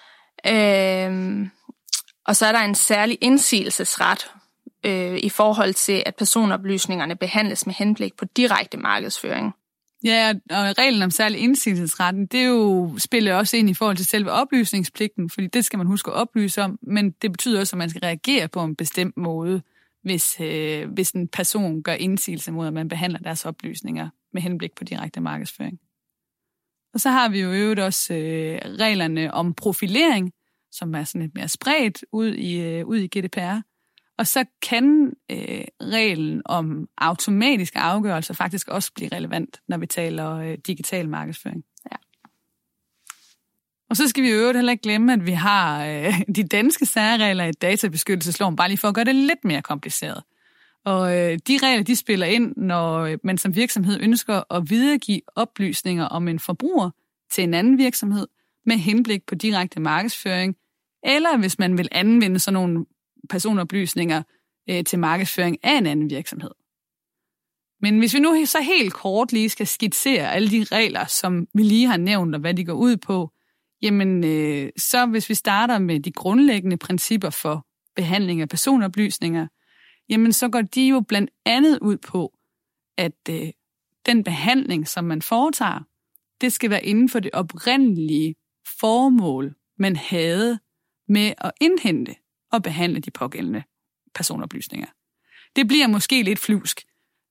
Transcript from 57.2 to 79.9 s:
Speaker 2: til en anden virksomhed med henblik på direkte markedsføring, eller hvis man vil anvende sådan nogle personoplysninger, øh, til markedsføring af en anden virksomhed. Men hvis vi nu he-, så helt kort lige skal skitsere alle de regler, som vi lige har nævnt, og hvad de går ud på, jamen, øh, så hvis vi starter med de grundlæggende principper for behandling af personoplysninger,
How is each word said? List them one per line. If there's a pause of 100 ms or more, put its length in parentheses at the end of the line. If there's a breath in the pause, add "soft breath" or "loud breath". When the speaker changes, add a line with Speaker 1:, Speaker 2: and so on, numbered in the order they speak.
Speaker 2:
til
en
anden
virksomhed (380)
med
henblik
på
direkte
markedsføring, (480)
eller
hvis
man
vil
anvende
sådan
nogle (440)
personoplysninger, (460)
øh,
til
markedsføring
af
en
anden
virksomhed. (1300)
Men
hvis
vi
nu
he-,
så
helt
kort
lige
skal
skitsere
alle
de
regler,
som
vi
lige
har
nævnt,
og
hvad
de
går
ud
på, (500)
jamen,
øh,
så
hvis
vi
starter
med
de
grundlæggende
principper
for (300)
behandling
af
personoplysninger, (600 soft breath)